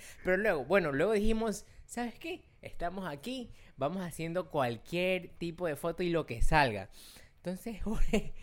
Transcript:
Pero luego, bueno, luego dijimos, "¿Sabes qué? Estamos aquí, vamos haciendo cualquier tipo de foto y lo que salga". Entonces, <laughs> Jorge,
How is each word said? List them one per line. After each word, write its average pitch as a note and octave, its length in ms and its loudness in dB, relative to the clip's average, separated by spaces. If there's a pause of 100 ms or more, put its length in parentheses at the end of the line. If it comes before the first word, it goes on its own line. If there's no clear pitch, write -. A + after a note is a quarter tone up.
(240)
Pero F#3 140 2
luego, F#3 260 0
bueno, E3 260 4
luego D#3 220 2
dijimos, A3 540 2 (180)
"¿Sabes A#3+ 340 -8
qué? E4+ 240 -10 (200)
Estamos F3+ 460 -6
aquí, A#3 440 -8 (240)
vamos E3 280 -2
haciendo E3 460 -6
cualquier E3+ 800 -2 (100)
tipo E3+ 300 -4
de D3 80 -2
foto E3+ 260 -4
y F3 80 2
lo D#3+ 160 2
que A2+ 160 0
salga". A#2+ 480 6 (460)
Entonces, F#3 440 -10
<laughs> - 40 -4
Jorge, G#3 580 4